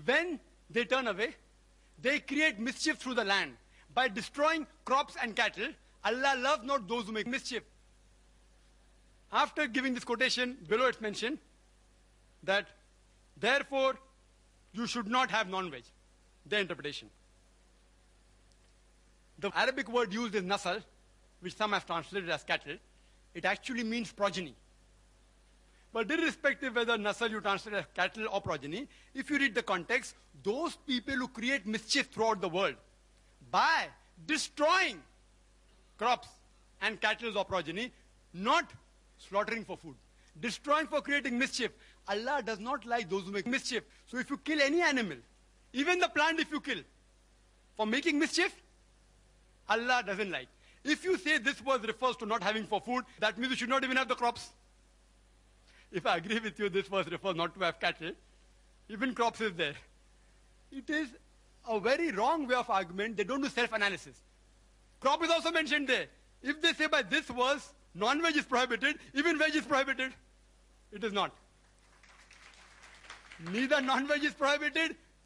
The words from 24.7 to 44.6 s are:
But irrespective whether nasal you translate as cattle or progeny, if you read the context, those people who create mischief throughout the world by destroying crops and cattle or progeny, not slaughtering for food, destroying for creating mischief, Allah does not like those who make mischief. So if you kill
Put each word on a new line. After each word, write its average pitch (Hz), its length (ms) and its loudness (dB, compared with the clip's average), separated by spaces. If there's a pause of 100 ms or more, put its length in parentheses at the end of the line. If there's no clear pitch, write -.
But 220 160 0
irrespective 277 640 0
whether 233 220 2
nasal 208 320 0
you 214 120 -4
translate 202 340 -2
as 180 180 -2
cattle 190 380 -2
or 196 100 -2
progeny, 165 460 -6 (260)
if 262 160 -8
you 294 80 2
read 277 180 2
the 233 80 2
context, 208 520 -2 (280)
those 277 320 -2
people 262 400 -4
who 254 120 -2
create 240 380 -2
mischief 220 460 0
throughout 220 280 2
the 185 100 -2
world 165 260 0 (720)
by 233 380 4 (380)
destroying 311 760 2 (960)
crops 233 300 0 (540)
and 202 200 -2
cattle 214 360 0
or 196 60 4
progeny, 180 480 -2 (420)
not 247 380 2 (460)
slaughtering 208 480 -2
for 185 100 -10
food, 147 200 -16 (440)
destroying 285 480 0
for 294 140 0
creating 277 360 0
mischief, 247 340 0 (360)
Allah 240 380 -2
does 220 140 -4
not 233 260 -6
like 233 240 -2
those 190 160 -2
who 196 60 -10
make 202 140 -4
mischief. 247 380 -2 (240)
So 240 100 -8
if 247 120 -4
you 277 80 -4
kill 302 240 0